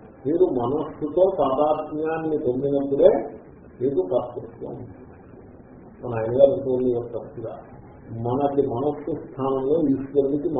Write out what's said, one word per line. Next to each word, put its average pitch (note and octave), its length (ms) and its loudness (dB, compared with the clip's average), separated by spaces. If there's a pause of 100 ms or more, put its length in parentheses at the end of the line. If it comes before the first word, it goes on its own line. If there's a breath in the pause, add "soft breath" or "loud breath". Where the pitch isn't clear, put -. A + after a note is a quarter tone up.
(240)
మీరు E3+ 220 2 (140)
మనస్సుతో D3 600 2 (160)
తాదాత్మ్యాన్ని D3+ 960 0 (100)
పొందినప్పుడే C#3 640 4 (720)
మీకు C#3+ 220 0 (100)
కర్తృత్వం - 680 -6
ఉంటుంది. - 180 -18 (1040)
మన B2 160 -8
ఆయన A2 200 -2
గారు C#3 160 8 (100)
చూడండి, B2+ 360 0
ఒక - 140 -10
తప్పుగా, A2 400 -10 (720)
మనకి C#3 360 0 (120)
మనస్సు D3 360 -4 (140)
స్థానంలో C3+ 520 -2 (160)
ఈశ్వరుడికి C#3 560 -2 (120)